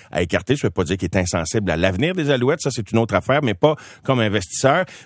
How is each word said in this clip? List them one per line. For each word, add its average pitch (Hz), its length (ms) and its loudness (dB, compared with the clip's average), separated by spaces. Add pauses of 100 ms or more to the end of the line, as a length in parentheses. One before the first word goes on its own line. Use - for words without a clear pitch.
à 85 120 -2
écarter. 92 340 0
Ça 120 120 -2
veut 87 40 -2
pas 90 140 -2
dire 87 100 -2
qu'il 87 180 -4
est 101 40 2
insensible 90 520 -2
à 78 60 0
l'avenir 95 400 0
des 147 140 -2
Alouettes. 135 320 0
Ça, 135 100 -2
c'est 117 220 -8
une 113 40 4
autre 113 180 0
affaire, 143 280 2
mais 107 120 0
pas 151 200 4 (280)
comme 131 180 0
investisseur. 120 640 0 (200)